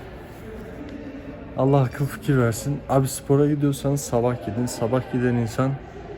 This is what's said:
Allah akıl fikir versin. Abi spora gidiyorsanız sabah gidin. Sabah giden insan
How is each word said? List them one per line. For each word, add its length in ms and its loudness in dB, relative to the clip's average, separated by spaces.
Allah 240 6
akıl 260 0
fikir 320 0
versin. 500 2
Abi 200 4
spora 380 4
gidiyorsanız 540 2
sabah 460 0
gidin. 200 -2
Sabah 460 0
giden 220 2
insan 360 2